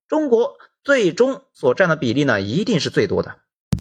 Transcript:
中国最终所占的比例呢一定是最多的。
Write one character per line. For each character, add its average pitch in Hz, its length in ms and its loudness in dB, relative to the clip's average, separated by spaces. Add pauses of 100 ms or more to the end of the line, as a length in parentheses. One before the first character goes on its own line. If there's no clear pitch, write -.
中 302 220 -2
国 233 280 0 (260)
最 233 300 2
终 240 300 0 (100)
所 127 220 0
占 190 120 2
的 160 80 0
比 127 160 -2
例 139 120 0
呢 117 180 0
一 120 240 -2
定 190 140 0
是 127 100 -4
最 120 160 0
多 92 160 -2
的。 - 140 -8 (460)